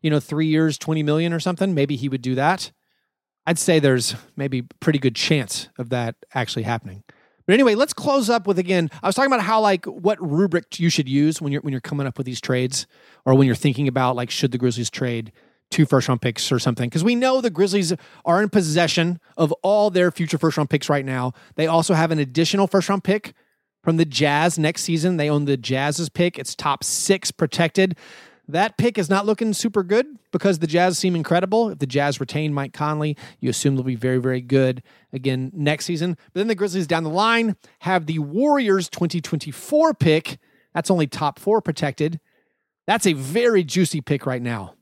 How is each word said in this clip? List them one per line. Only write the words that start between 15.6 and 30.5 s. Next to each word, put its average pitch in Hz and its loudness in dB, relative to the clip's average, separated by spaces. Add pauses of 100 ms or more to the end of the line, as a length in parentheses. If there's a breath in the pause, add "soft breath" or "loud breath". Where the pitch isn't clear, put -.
two 151 4
first-round 131 2
picks - -4
or 123 2
something? 120 -2
'Cause 160 -2
we 240 2
know 262 2
the 233 -2
Grizzlies 180 0 (320 loud breath)
are 170 2
in 214 0
possession 170 2 (160 soft breath)
of 160 2 (120)
all 208 4
their 180 4
future 165 -2
first-round 151 0
picks 147 0
right 143 0
now. 127 -4 (220 soft breath)
They 156 0
also 165 2
have 160 2
an 156 2
additional 160 2
first-round 196 0
pick 208 -2 (500)
from 165 2
the 165 4
Jazz 147 0
next 156 0
season. 165 0
They 147 0
own 147 0
the 139 0
Jazz's 139 -4
pick. 175 0
It's - -10
top - -2
six - -2
protected. 175 0 (500 loud breath)
That 180 -2
pick 233 0
is 175 -2
not 202 2
looking 220 0
super 202 0
good 220 2 (240)
because 175 2